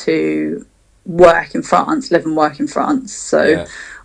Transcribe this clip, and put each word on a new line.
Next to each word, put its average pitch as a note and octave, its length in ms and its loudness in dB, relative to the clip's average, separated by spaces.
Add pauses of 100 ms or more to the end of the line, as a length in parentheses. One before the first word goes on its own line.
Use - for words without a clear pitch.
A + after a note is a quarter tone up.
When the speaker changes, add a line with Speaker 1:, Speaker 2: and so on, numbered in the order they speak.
Speaker 1:
to D#3 640 -2 (400)
work E3+ 500 4
in E3+ 80 -4
France, D#3+ 480 -2
live D#3+ 140 2
and D#3 100 -2
work D3+ 240 0
in - 80 -2
France, - 460 -4
so - 320 -2
Speaker 2:
Yeah. D#3+ 200 2 (400)